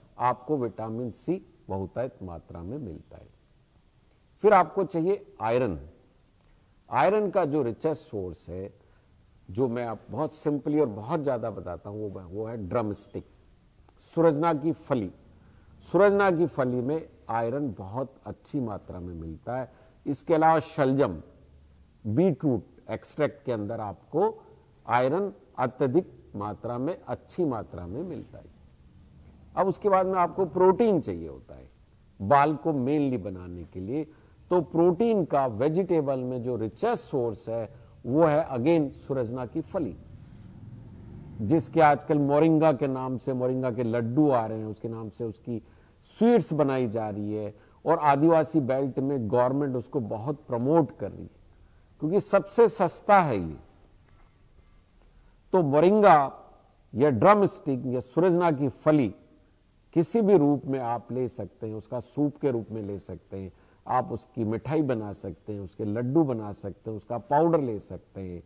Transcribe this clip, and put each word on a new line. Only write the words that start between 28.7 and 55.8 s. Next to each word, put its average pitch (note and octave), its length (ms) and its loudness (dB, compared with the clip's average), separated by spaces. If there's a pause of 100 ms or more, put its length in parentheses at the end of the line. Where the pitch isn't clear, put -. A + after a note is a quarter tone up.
अब F3+ 100 2
उसके G3 220 0
बाद F#3+ 180 6
में F#3+ 120 0
आपको F3 280 0
प्रोटीन F#3 540 4
चाहिए E2+ 280 -6
होता C2+ 260 -18
है, C2 160 -20 (520)
बाल C#3+ 340 4
को D#3+ 160 -2
mainly C#3 460 0
बनाने F2+ 460 -12
के F#2 160 -14
लिए। B2+ 240 -6 (460)
तो F3+ 100 2
प्रोटीन F3+ 640 2
का C#3 220 2
vegetable C#3+ 760 0
में B2+ 220 -6
जो B2 140 -4
richest A2+ 480 -4
source A#2 440 -4
है, A2+ 260 -6 (320)
वो D3 180 4
है D#3 240 2
again C#3 440 2
सुरजना B2+ 540 -6
की E3 140 -8
फली, D#3+ 360 -6 (1400)
जिसके D3+ 400 2
आजकल D3 380 4
मोरिंगा D#3 540 6
के C#3 140 -2
नाम C3 320 -4
से, C3+ 140 -4
मोरिंगा B2+ 380 -2
के A#2 120 -2
लड्डू A#2+ 480 2
आ A#2 160 2
रहे A2 120 -6
हैं, A2 80 -8
उसके G#2+ 220 -8
नाम A2+ 220 -10
से A#2+ 140 -10
उसकी A2+ 380 -8 (400)
स्वीट्स A3+ 500 2
बनाई C3+ 360 2
जा G#2+ 220 -4
रही G#2 240 -6
है G#2+ 200 -8 (320)
और D#3+ 120 4
आदिवासी D3+ 600 4
बेल्ट C3 380 -2
में C3+ 320 -2
गवर्नमेंट C3 460 2
उसको B2 240 -6
बहुत A2+ 480 -6
प्रमोट C3 500 2
कर F#2+ 140 -8
रही F2 100 -16
है, F2 80 -16 (720)
क्योंकि E3 200 0
सबसे G3+ 480 4
सस्ता G3 520 2
है A2 280 0
ये। D2 80 -10 (2000)
तो F#3 100 6
मोरिंगा D#3 840 6 (500)